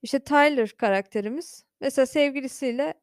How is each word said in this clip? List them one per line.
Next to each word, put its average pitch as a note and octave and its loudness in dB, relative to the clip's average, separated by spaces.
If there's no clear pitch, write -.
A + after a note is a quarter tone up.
İşte C#4 -4
Tyler C#4+ 2
karakterimiz G#3 -4
mesela C4+ 2
sevgilisiyle C#4 -2